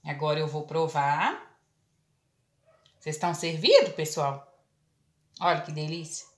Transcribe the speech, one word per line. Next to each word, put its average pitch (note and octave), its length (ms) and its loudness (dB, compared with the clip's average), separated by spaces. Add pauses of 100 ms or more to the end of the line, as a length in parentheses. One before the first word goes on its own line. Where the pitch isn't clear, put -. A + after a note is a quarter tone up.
Agora D3+ 360 -2
eu D#3 80 -2
vou D3 180 -6
provar. D#3 880 -2 (1400)
Vocês D3+ 160 -6
estão F3 180 0
servidos, E3 600 4
pessoal? C#3+ 680 -4 (800)
Olha F3 220 2
que - 80 -12
delícia. D#3 560 -8 (120)